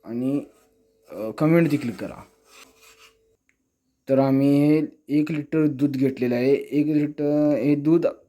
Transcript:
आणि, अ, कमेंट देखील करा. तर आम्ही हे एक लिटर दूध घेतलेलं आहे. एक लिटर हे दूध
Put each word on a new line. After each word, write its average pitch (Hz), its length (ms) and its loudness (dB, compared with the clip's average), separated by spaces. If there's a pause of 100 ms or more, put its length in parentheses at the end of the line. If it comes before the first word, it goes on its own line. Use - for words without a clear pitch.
आणि, 131 420 -4 (640)
अ, 104 200 -10
कमेंट 160 400 2
देखील 120 220 -2
करा. - 320 -12 (1900)
तर 135 100 4
आम्ही 143 600 2
हे 156 60 -2 (240)
एक 151 220 0
लिटर 151 360 -2
दूध 139 240 -2
घेतलेलं 127 440 -2
आहे. 127 180 2
एक 147 320 -2
लिटर 147 720 0
हे 143 200 2
दूध 156 320 2 (220)